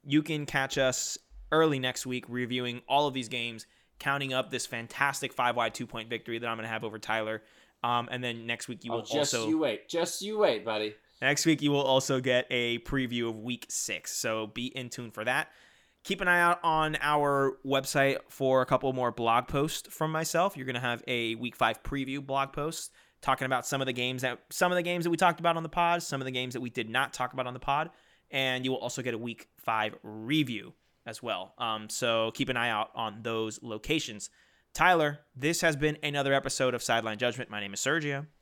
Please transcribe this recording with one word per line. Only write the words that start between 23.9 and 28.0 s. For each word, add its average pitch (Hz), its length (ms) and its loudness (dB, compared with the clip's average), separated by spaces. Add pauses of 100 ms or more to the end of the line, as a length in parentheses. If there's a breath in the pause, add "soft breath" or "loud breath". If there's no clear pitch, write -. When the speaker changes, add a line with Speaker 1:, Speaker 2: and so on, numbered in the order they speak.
Speaker 1:
games 123 300 -2
that, 127 180 -2 (100)
some 180 220 2
of 180 60 2
the 175 60 0
games 175 200 -2
that 175 60 2
we 165 80 2
talked 170 240 4
about 170 160 2
on 160 60 -4
the 160 60 -6
pod, 175 320 2
some 135 200 -4
of 127 40 -4
the 131 60 -4
games 127 220 -4
that 120 80 -4
we 123 80 -6
did 113 200 -4
not 131 220 -8
talk 123 220 -4
about 131 120 -4
on 123 80 -8
the 120 60 -12
pod, 151 300 -2 (420 soft breath)